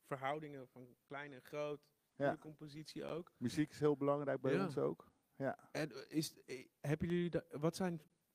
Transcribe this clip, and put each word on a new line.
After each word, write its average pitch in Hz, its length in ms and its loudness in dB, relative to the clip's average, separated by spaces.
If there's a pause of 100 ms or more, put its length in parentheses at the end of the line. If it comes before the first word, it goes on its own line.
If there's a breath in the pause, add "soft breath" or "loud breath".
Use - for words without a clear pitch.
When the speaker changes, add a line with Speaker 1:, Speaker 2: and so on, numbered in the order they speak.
Speaker 1:
verhoudingen 143 640 -4
van 123 280 -20 (100)
klein 143 280 -10
en 127 80 -14
groot. 147 380 -4 (360)
Speaker 2:
Ja. 139 120 2
Speaker 1:
Goede 151 140 2
compositie 151 640 -10
ook. 151 320 -6
Speaker 2:
Muziek 151 340 2
is - 80 -12
heel 147 180 6
belangrijk 139 440 2
bij 135 120 4
Speaker 1:
Ja. 190 120 4
Speaker 2:
ons 143 120 -2
ook. - 340 0 (240)
Ja. - 360 -2
Speaker 1:
En, 151 200 -2
eh, 113 60 -12 (200)
is, - 280 0
eh, 131 200 -8 (140)
hebben 151 280 0
jullie 175 220 2
da-, 160 220 -2
wat 151 240 0
zijn 175 260 -2 (340)